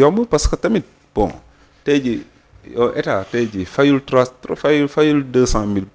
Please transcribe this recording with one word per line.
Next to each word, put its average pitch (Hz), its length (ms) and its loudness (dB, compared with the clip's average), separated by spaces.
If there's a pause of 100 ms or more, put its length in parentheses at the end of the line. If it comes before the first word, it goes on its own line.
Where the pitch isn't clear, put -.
yomb 190 240 4
parce - 240 0
que 160 80 -4
tamit, - 280 -2 (300)
bon, 98 160 0 (540)
tey 143 180 2
jii, 117 220 -4 (500)
yow 117 200 0
état, 131 360 -2
tey 120 220 -2
jii, 95 140 -6
fayul 139 360 2
trois, 127 220 2 (320)
fayul, 147 320 0
fayul 147 420 2
deux 123 160 2
cent 107 200 -2
mille 98 180 -2 (100)